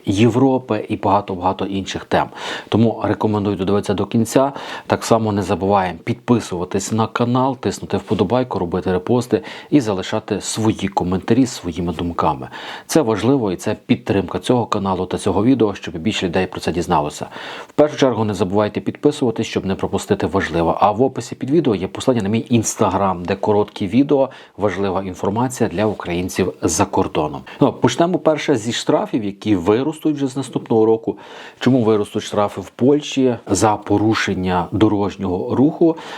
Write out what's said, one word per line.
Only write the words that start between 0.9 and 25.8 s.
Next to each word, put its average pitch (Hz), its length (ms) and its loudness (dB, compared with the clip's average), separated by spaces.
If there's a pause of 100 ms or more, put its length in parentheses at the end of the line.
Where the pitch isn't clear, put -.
багато-багато 95 680 0
інших - 400 -6
тем. - 220 0 (420)
Тому 110 340 4
рекомендую 104 520 0
додивитися 98 380 0
до 98 120 0
кінця. 131 460 2 (360)
Так - 180 0
само 113 260 2
не 101 100 0
забуваємо 92 640 0
підписуватись - 880 -2
на 113 160 0
канал, 127 500 0
тиснути - 400 -4
вподобайку, 104 600 0
робити 90 320 -2
репости 107 500 0 (280)
і 147 120 4
залишати 104 600 -4
свої 107 460 -2
коментарі 95 580 2
своїми 85 480 -6
думками. 85 560 -2 (380)
Це 160 140 2
важливо 110 500 0
і 85 40 -2
це 104 200 -6 (100)
підтримка 104 540 -2
цього 123 260 2
каналу 95 400 -2
та 90 120 -4
цього 95 260 0
відео, 113 320 4
щоб - 220 -10
більше 90 280 -2
людей 92 220 0
про - 140 -12
це - 100 -2
дізналося. 78 540 -2 (420)
В - 40 -20
першу 147 260 4
чергу 117 260 2
не 107 100 0
забувайте 101 480 0
підписуватись, 113 680 0
щоб 92 180 -4
не 95 100 -2
пропустити 95 520 -2
важливе. 85 520 0
А 104 120 6
в 104 100 -2
описі 131 240 0 (100)
під 127 140 -8
відео 139 260 2
є 92 120 -4
посилання 117 360 0
на 98 60 -2
мій 110 220 0
Instagram, 98 680 0
де 92 140 -2
короткі 104 520 0
відео, 135 420 2 (280)
важлива 98 460 -2
інформація 101 680 -2
для 92 160 0